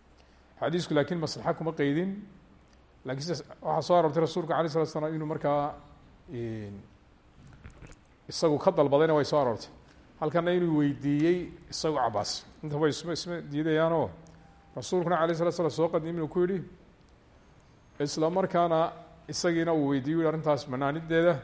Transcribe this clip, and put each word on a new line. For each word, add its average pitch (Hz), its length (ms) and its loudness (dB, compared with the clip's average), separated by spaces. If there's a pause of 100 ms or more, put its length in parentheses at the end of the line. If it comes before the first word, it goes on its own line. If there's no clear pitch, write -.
(600)
Xadiisku 160 340 -2
laakiin 156 260 0
maslaxa 151 340 -4
kuma 165 180 -6
qeydin. 156 380 0 (960)
Laakiin 135 200 -6
sidaas 165 180 -6 (200)
waxaa 156 200 0
soo 175 160 4
aroortay 160 240 2
rasuulka 160 320 -2
alayhi 156 180 0
salatu 156 180 0
wasalaam 160 240 -4
inuu 156 120 -4
markaa, 147 480 -2 (580)
een, 110 420 -8 (1500)
isagu 151 300 2
ka 190 120 4
dalbadayna 156 440 4
way 143 100 2
soo 151 160 2
aroortay. 120 300 -2 (500)
Halkanna 170 320 0
inuu 175 260 2
weydiiyey 147 600 2 (320)
isagu 156 260 -2
Cabbaas. 110 480 -2 (180)
Intaba 151 260 0
isma, 165 240 -4
isma 170 280 -6
diidayaanoo 156 680 0 (680)
rasuulkuna 170 400 0
alayhi 165 220 2
salatu 170 180 2
wasalaam 165 140 2
soo 165 180 0
qadimay 165 260 -2
inuu 160 140 -4
ku 175 120 -2
yidhi, 180 180 2 (1400)
isla 156 300 0
markaana 175 600 2 (360)
isagiina 165 440 0
uu 147 160 2
weydiiyey, 139 300 0
yidhi, 160 100 2
"Arrintaas 151 400 0
bannaanideeda." 160 760 2